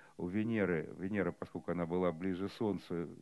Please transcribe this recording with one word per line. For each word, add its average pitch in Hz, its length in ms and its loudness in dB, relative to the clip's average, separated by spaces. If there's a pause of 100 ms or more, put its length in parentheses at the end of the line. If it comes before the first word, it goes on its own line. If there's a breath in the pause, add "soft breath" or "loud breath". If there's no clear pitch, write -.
(180 loud breath)
У 85 80 -2
Венеры, 98 600 2 (120)
Венера, 92 340 0
поскольку - 380 -6
она 87 160 0
была 87 260 2
ближе 92 380 -2
к - 20 -10
Солнцу, 101 380 0
э, 85 160 0 (160)